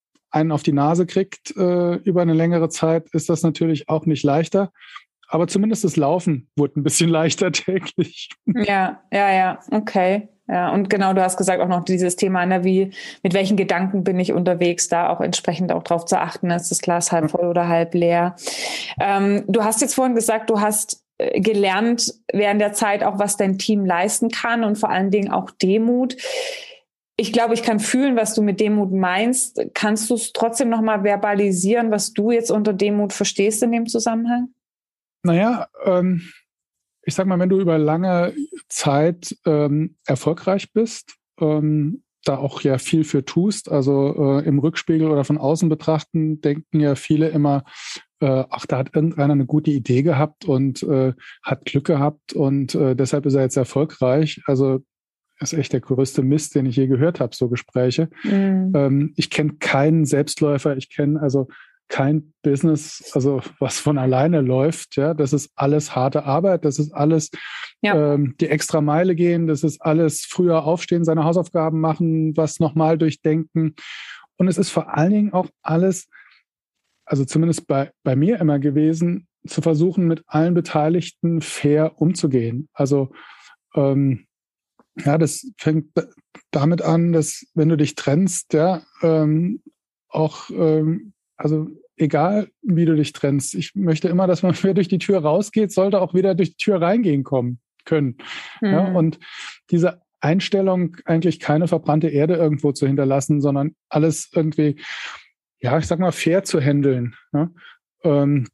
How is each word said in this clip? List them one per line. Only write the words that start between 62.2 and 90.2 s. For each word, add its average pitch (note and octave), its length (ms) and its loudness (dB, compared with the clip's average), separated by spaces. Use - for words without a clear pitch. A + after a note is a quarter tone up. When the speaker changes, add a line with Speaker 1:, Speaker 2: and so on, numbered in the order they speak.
Speaker 1:
Business, D3 720 -2
also C#3 260 0
was C3 180 -4
von D3+ 180 0
alleine C3+ 440 2
läuft, C3 560 0
ja, D3 180 0
das C#3+ 180 0
ist C#3+ 220 -2
alles D3 400 0
harte C3+ 300 0
Arbeit, E3 400 0
das D3 160 0
ist D3+ 120 -4
alles, D3+ 380 0
Speaker 2:
Ja. D3+ 340 2
Speaker 1:
ähm, C#3+ 260 0
die E3 80 0
extra D#3 320 0
Meile E3 340 2
gehen, E3+ 320 2
das D3+ 160 0
ist D3+ 200 -2
alles D#3 460 2
früher E3 360 2
aufstehen, E3+ 400 0
seine D#3+ 180 2
Hausaufgaben E3 580 0
machen, D#3+ 560 0
was D#3 220 -2
nochmal D#3 400 2
durchdenken. D#3 800 -2
Und F#3 120 2
es F3 100 0
ist F#3+ 120 -2
vor - 260 -4
allen E3 160 2
Dingen G#3 200 2
auch F3+ 140 0
alles, F#3 460 -2
also C#3 200 -2
zumindest D#3+ 440 -2
bei, C#3 240 -2
bei C3 140 0
mir F3+ 240 2
immer D3+ 180 2
gewesen, D#3+ 720 0
zu - 160 -4
versuchen, E3 460 2
mit E3 180 -2
allen E3 280 0
Beteiligten E3 840 -2
fair D3+ 600 0
umzugehen. C3+ 720 0
Also, C#3 400 0
ähm, C#3 500 0
ja, D3 200 0
das - 280 -2
fängt D#3 400 -2
d-, E3 60 0
damit D#3 320 0
an, E3+ 300 2
dass - 420 -2
wenn D#3 140 2
du E3 80 4
dich D3 180 0
trennst, E3+ 600 -2
ja, F3 280 2
ähm, D#3+ 600 0
auch, - 420 -4